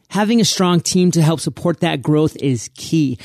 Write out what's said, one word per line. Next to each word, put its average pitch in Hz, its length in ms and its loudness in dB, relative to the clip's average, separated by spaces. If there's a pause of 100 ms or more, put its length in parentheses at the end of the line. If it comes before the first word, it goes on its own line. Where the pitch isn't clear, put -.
having 208 320 0
a 208 40 2
strong 175 360 2
team 180 320 2
to 165 100 2
help 156 160 2
support - 420 -4
that 160 220 -2
growth 151 340 2
is 127 380 -4
key. 143 500 -2